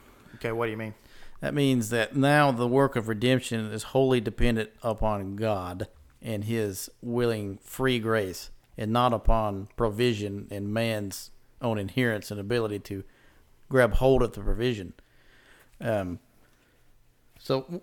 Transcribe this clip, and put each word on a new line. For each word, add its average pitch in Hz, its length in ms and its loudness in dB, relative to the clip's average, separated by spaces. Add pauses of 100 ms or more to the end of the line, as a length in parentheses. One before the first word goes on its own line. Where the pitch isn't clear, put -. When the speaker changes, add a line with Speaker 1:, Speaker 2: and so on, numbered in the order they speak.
(360)
Speaker 1:
Okay, 117 160 -6
what 117 160 -2
do 110 40 -4
you 107 60 -8
mean? 110 160 -8 (460)
Speaker 2:
That 143 160 -4
means 131 340 2
that 117 260 0
now 143 360 6
the 120 160 0
work 131 280 4
of 110 120 -2
redemption 113 640 0
is 107 120 -8
wholly 131 380 2
dependent 113 480 0 (140)
upon 104 540 -2
God 98 500 -2 (340)
and 107 220 -6
his 107 440 -4 (140)
willing 117 600 -2
free 127 340 0
grace, 110 540 -2 (260)
and 110 160 -2
not 123 180 4
upon 107 640 2
provision 104 760 0
and 101 200 -6
man's 107 600 -4 (280)
own 113 200 -2
inherence 107 500 -2
and 104 100 -8
ability 107 400 -2
to 95 240 -10 (680)
grab 123 260 6
hold 131 260 6
of 113 120 0
the 104 80 -10
provision. 104 520 -2 (880)
Um, 98 380 -2 (1160)
so 135 260 -4
w-, 175 200 -12